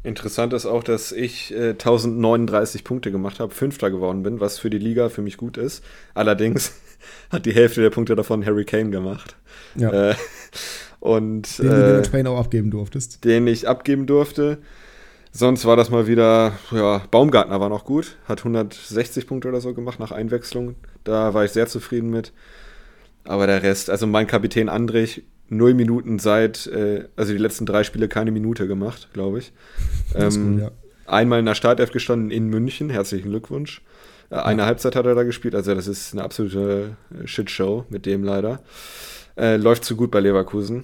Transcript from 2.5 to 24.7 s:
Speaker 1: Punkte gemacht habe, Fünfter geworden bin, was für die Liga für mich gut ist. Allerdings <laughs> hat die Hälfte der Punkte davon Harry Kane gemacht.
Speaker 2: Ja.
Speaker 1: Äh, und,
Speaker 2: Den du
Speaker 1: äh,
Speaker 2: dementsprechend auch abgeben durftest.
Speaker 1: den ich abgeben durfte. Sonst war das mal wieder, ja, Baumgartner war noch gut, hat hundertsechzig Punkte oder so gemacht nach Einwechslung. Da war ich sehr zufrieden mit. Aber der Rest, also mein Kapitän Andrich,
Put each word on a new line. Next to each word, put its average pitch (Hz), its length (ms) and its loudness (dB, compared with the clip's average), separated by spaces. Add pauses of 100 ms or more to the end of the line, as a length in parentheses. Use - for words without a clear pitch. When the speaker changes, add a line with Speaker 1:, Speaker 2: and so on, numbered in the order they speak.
Speaker 1:
Punkte 123 260 -6
gemacht 98 280 -6
habe, 113 140 -6
Fünfter 135 380 -2
geworden 92 320 -2
bin, 110 160 -4
was 101 180 -2
für 117 120 -4
die 104 80 -2
Liga 113 320 0
für 107 120 -8
mich 104 160 -8
gut 120 200 -10
ist. 123 260 -8 (300)
Allerdings 107 580 0 (300)
<laughs> - 280 -20
hat - 160 -6
die 113 80 0
Hälfte 117 280 6
der 110 80 6
Punkte 113 260 0
davon 104 300 -2
Harry 104 200 0
Kane 110 260 -2
gemacht. 95 440 -6 (400)
Speaker 2:
Ja. 101 360 2
Speaker 1:
Äh, - 40 2 (840)
und, 110 580 0
Speaker 2:
Den 127 80 2
du 127 60 4
Speaker 1:
äh, 104 140 8
Speaker 2:
dementsprechend 101 420 4
auch 123 100 0
abgeben 113 320 0
durftest. 104 540 -8
Speaker 1:
den 117 220 4
ich 113 200 0
abgeben 135 380 0
durfte. 147 540 2 (720)
Sonst 123 340 2
war 117 100 8
das 117 140 4
mal 117 180 2
wieder, 113 460 6 (180)
ja, 104 300 2 (100)
Baumgartner 117 480 6
war 101 100 0
noch 104 160 -6
gut, 151 400 -4
hat - 180 -6
hundertsechzig 113 840 -4
Punkte 127 220 -6
oder 123 120 -4
so 123 120 -8
gemacht 120 260 -10
nach 107 120 -10
Einwechslung. 120 640 -6 (280)
Da 110 300 0
war 104 120 4
ich 98 60 -2
sehr 113 160 2
zufrieden 117 420 -6
mit. 113 240 -6 (920)
Aber 98 220 0
der 98 160 2
Rest, 98 260 0
also 101 180 0
mein 107 200 2
Kapitän 110 420 0
Andrich, 113 540 -2 (240)